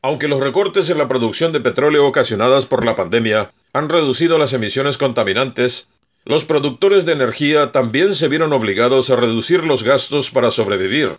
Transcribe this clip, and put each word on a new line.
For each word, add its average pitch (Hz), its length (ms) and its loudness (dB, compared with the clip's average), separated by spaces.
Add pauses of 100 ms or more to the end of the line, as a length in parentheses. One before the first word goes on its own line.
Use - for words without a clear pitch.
Aunque 139 240 -2
los 139 160 0
recortes 180 480 0
en 156 80 0
la 139 80 0
producción 123 460 0
de 147 80 0
petróleo 143 480 2
ocasionadas 127 580 2
por 117 180 0
la 113 120 0
pandemia 107 560 -2 (200)
han 147 160 -4
reducido 160 480 2
las 143 160 2
emisiones 131 460 -2
contaminantes, 123 880 -2 (380)
los 147 200 0
productores 156 600 0
de 165 80 0
energía 143 580 0
también 139 460 0
se 165 100 0
vieron 151 260 0
obligados 120 580 0
a 127 60 4
reducir 120 480 0
los 135 200 0
gastos 139 480 0
para 120 180 2
sobrevivir 101 680 -2